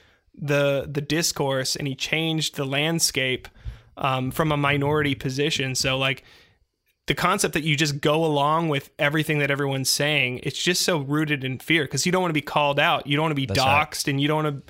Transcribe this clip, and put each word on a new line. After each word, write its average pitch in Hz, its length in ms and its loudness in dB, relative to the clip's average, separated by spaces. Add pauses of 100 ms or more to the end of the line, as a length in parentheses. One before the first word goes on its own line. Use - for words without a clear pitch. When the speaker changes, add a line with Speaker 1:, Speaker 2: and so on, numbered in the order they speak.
(360)
Speaker 1:
the, 143 540 0
the 143 100 -4
discourse, 147 760 -2
and 147 100 -4
he 131 80 -2
changed 160 640 -2
the 143 80 -4
landscape, 135 840 0 (480)
um, 131 360 -2
from 156 180 0
a 147 60 2
minority 143 580 2
position. 135 640 -2
So, 131 200 0
like, 135 280 -2 (840)
the 160 80 2
concept 202 400 2
that 160 80 0
you 151 140 2
just 147 240 0
go 160 240 4
along 156 460 2
with 139 280 -4
everything 151 400 2
that 143 120 2
everyone's 139 400 -2
saying, 139 520 0
it's - 180 -6
just 175 220 0
so 180 160 0
rooted 147 460 -2
in 131 140 -6
fear, 160 280 0
'cause - 200 -2
you 180 40 0
don't 185 120 2
wanna 170 120 0
be 151 60 0
called 143 400 0
out. 156 260 2
You 143 100 -2
don't 156 80 2
wanna 160 120 0
be 135 100 -2
Speaker 2:
That's 135 140 0
right. 143 280 4
Speaker 1:
doxxed, - 200 -6
and 139 120 0
you 143 60 0
don't 156 160 0
wanna 147 280 -4